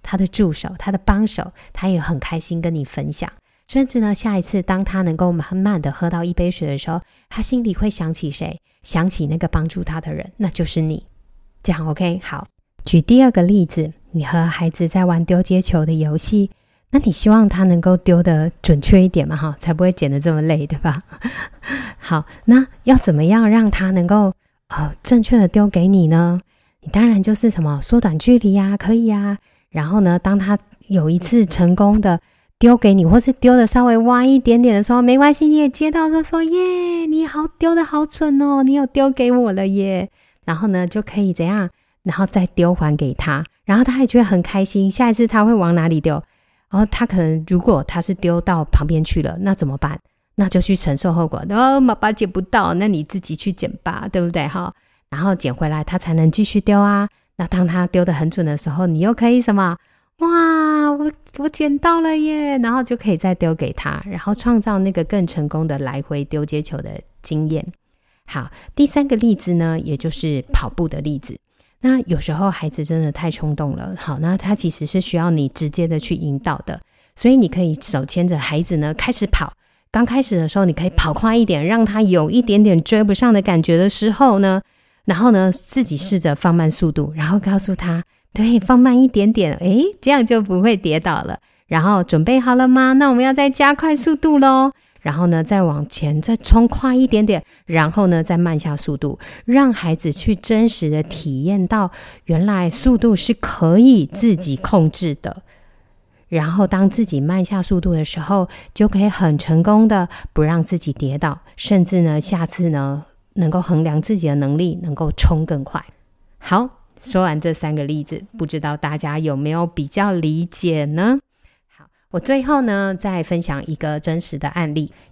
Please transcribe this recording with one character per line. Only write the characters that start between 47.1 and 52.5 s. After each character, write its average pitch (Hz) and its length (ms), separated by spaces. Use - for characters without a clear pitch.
能 160 300
如 175 120
果 170 240
他 - 180
是 190 140
丢 170 260
到 165 240
旁 - 220
边 160 160
去 165 180
了， 160 200
那 196 120
怎 165 140
么 139 100
办？ 139 220
那 196 140
就 185 100
去 190 160
承 143 220
受 175 160
后 165 140
果。 - 240
“哦， 262 300
爸 247 120
爸 214 180
捡 208 160
不 185 140
到， 185 320